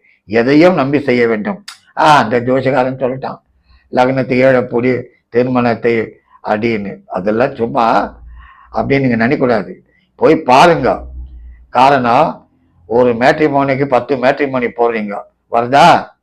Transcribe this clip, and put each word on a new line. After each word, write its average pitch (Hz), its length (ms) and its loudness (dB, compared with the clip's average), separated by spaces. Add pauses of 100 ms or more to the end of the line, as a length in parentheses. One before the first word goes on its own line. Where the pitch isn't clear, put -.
(300)
எதையும் 151 520 2
நம்பி 139 200 -2
செய்ய 123 260 0
வேண்டும். 104 320 -4 (380)
ஆ, 156 80 2 (120)
அந்த 117 220 0
ஜோசிகாரன் 131 600 -2
சொல்லிட்டான், 131 380 -8 (520)
"லக்னத்துக்கு 127 560 0
ஏழை 127 160 4
பொடி, 120 280 -2 (380)
திருமணத்தை 120 640 0 (540)
அடின்னு", 107 460 -4 (140)
அதெல்லாம் 107 480 -2
சும்மா 120 300 -2 (880)
அப்படின்னு 131 320 -2
நீங்க 117 160 0
நினைக்கக்கூடாது. 117 520 -2 (460)
போய் 139 220 4
பாருங்க. 139 480 4 (800)
காரணம், 135 600 2 (600)
ஒரு 123 240 2
மேட்ரிமோனிக்கு 139 720 0
பத்து 131 300 -2
மேட்ரிமோனி 127 540 -2
போடுறீங்க, 110 460 -4 (360)
வருதா? 123 360 4 (360)